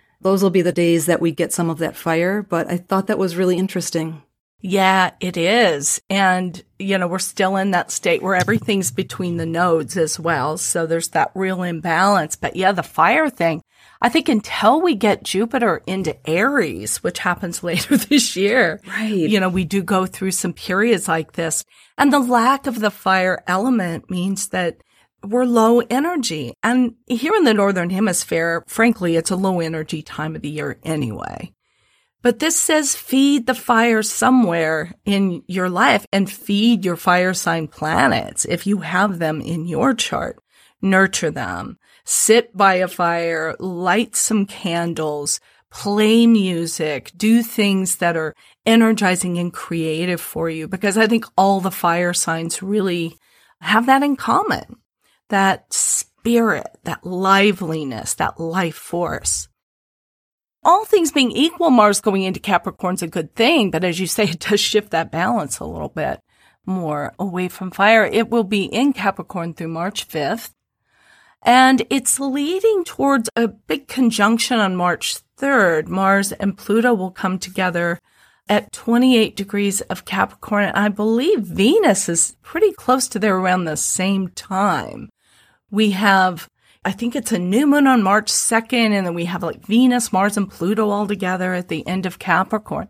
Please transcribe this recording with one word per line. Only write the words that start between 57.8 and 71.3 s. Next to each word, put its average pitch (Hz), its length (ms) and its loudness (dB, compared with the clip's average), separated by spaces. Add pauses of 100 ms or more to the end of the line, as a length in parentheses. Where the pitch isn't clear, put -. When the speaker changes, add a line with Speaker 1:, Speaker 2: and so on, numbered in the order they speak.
Speaker 2:
that - 240 -4
life 165 380 -4
force. - 720 -6 (1160)
All 381 200 6
things 349 260 2
being 254 220 2
equal, 330 380 0
Mars 208 300 6
going 196 220 0
into 185 160 -4
Capricorn's 185 640 -2
a - 60 -6
good 160 260 -6
thing, 240 380 2
but 160 100 -2
as 175 160 -2
you 185 80 -2
say, 214 180 0
<laughs> 170 60 0
it 165 100 -8
does 208 200 0
shift - 300 0
that 165 200 -2
balance 180 480 -2
a - 60 -10
little 156 240 -8
bit 147 320 -6 (440)
more 160 540 -6
away 185 300 -4
from 185 240 -10
fire. 214 320 4
It 220 260 0
will 233 140 0
be 196 200 -2
in 262 280 -2
Capricorn 185 640 -6
through 165 140 -10
March 170 360 -6
fifth, 160 500 -6 (880)